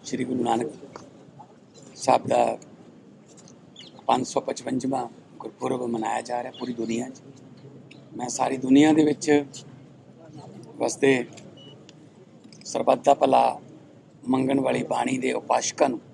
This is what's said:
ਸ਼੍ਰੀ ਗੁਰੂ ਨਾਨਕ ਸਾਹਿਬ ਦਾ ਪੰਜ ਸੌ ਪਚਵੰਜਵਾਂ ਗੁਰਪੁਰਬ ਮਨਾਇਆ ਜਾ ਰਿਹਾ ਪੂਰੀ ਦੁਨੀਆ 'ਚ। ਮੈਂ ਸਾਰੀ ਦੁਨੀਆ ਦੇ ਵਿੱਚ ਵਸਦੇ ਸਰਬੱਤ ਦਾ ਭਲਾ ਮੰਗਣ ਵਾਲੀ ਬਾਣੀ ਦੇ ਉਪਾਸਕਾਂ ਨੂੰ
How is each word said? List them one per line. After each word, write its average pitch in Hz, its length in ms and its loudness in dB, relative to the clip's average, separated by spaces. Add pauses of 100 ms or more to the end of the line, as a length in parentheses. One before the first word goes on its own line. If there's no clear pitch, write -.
ਸ਼੍ਰੀ 127 200 -6
ਗੁਰੂ 127 180 -4
ਨਾਨਕ 117 300 -2 (1200)
ਸਾਹਿਬ - 300 2
ਦਾ 117 320 0 (1500)
ਪੰਜ 123 200 0
ਸੌ - 140 -4
ਪਚਵੰਜਵਾਂ 127 680 -4 (280)
ਗੁਰਪੁਰਬ 123 460 -6
ਮਨਾਇਆ 113 380 -4
ਜਾ 123 220 -6
ਰਿਹਾ 127 180 -10
ਪੂਰੀ 123 120 -8
ਦੁਨੀਆ 117 360 -4
'ਚ। 131 120 -18 (960)
ਮੈਂ 123 120 -8
ਸਾਰੀ 127 280 -2
ਦੁਨੀਆ 135 360 6
ਦੇ 156 120 6
ਵਿੱਚ 147 400 2 (1300)
ਵਸਦੇ 120 500 2 (1400)
ਸਰਬੱਤ - 400 0
ਦਾ 139 100 8
ਭਲਾ 123 460 4 (680)
ਮੰਗਣ 131 320 2
ਵਾਲੀ 123 220 0
ਬਾਣੀ 123 360 -2
ਦੇ 127 140 -2
ਉਪਾਸਕਾਂ 123 560 0
ਨੂੰ 117 120 -4 (140)